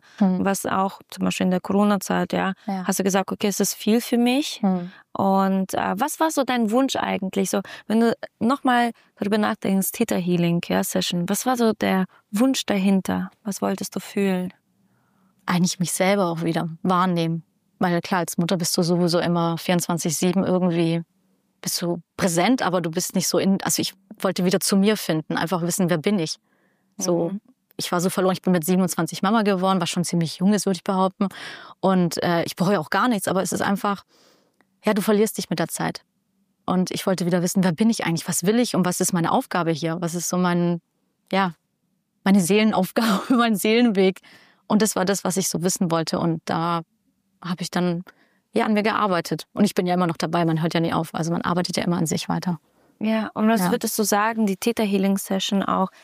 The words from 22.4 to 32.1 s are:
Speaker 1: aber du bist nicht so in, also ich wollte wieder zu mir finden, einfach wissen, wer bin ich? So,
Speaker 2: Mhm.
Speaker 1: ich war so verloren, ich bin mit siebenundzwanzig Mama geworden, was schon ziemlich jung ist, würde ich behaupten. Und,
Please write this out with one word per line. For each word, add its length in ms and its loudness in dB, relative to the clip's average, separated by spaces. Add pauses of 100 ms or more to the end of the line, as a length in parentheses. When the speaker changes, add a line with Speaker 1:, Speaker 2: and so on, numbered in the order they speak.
Speaker 1:
aber 200 0
du 100 -4
bist 240 -4
nicht 120 0
so 120 2
in, 240 2
also 180 -2
ich 140 -6 (240)
wollte 260 -2
wieder 140 2
zu 180 0
mir 180 4
finden, 420 -4
einfach 260 -2
wissen, 260 0
wer 80 2
bin 220 0
ich? 180 -4 (600)
So, 300 0
Speaker 2:
Mhm. 120 -8 (360)
Speaker 1:
ich 140 -8
war 80 0
so 120 0
verloren, 220 2
ich 100 -6
bin 100 2
mit 100 0
siebenundzwanzig 600 0
Mama 180 2
geworden, 400 2
was 80 -2
schon 140 -2
ziemlich 340 -2
jung 160 2
ist, 140 0
würde 100 0
ich 60 -18
behaupten. 460 0 (500)
Und, 420 2